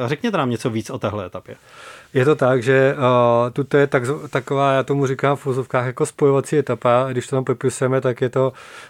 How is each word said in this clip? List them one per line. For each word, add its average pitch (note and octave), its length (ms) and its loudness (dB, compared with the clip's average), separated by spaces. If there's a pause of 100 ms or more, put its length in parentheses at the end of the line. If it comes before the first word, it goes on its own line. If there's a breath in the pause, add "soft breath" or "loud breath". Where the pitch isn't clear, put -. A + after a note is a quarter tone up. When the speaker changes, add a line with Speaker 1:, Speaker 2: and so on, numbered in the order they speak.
Speaker 1:
Řekněte F3+ 320 -4
nám C3+ 120 0
něco A#2+ 200 -4
víc A2 200 -6
o C3+ 100 -8
téhle G2+ 260 -6
etapě. F#2 300 -16 (580 loud breath)
Speaker 2:
Je B2+ 120 2
to D3+ 100 4
tak, C3 280 2
že, C3+ 340 4
eh, A#2+ 540 2
tuto C#3+ 260 0
je C#3 100 4
takzo-, C#3+ 400 -2
taková, C#3 460 -2
já C3+ 100 2
tomu C#3 240 -2
říkám C3+ 280 0
v C3 100 -10
uvozovkách B2+ 400 -2
jako C3 200 -4
spojovací C#3 520 0
etapa, B2 540 2
když B2 160 -6
to C3+ 80 -4
tam C3 80 0
popisujeme, C3 580 -2
tak B2+ 200 -2
je B2+ 80 0
to, C3 240 0 (360 loud breath)